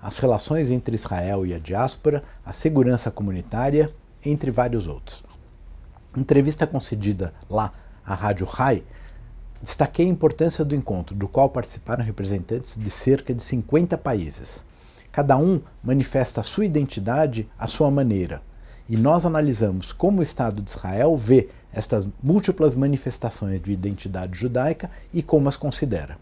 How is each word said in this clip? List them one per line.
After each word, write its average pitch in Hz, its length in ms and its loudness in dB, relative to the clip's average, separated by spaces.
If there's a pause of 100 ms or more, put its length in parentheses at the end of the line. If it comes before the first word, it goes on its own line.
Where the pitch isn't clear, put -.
as 98 180 -10
relações 135 500 2
entre 123 260 0
Israel 95 500 -2
e 87 80 -2
a 82 60 -6
diáspora, 127 640 -2 (220)
a 92 80 -12
segurança 127 580 2
comunitária, 117 800 0 (340)
entre 147 240 0
vários 117 380 0
outros. - 340 -12 (920)
Em 131 60 -2
entrevista 143 440 4
concedida 101 680 -4 (160)
lá 107 240 -2 (320)
à 98 100 -4
Rádio 95 300 -2
Rai, 127 400 0 (760)
destaquei - 440 0
a 185 40 2
importância 160 540 0
do 143 100 0
encontro, 98 400 -4
do 101 140 -4
qual 135 220 4
participaram 120 560 -6
representantes 101 720 -4
de 107 120 -6
cerca - 440 0
de 120 100 -6
cinquenta 156 540 0
países. - 640 -6 (480)
Cada 139 240 4
um 165 240 4 (240)
manifesta 131 560 0
a 110 60 -2
sua 214 200 0
identidade 135 840 0 (100)
à 113 80 -6
sua 147 240 2
maneira. 98 500 0 (460)
E 113 80 -2
nós 151 300 4
analisamos 117 680 0
como 190 300 2
o - 20 4
Estado 110 400 -4
de - 80 -10
Israel 117 460 2
vê 123 320 6 (220)
estas 107 360 -2 (160)
múltiplas 165 500 4
manifestações 123 880 -2
de 95 100 -4
identidade 92 640 -4
judaica 127 540 -2 (240)
e 170 80 0
como 147 260 4
as 135 80 0
considera. 98 680 -4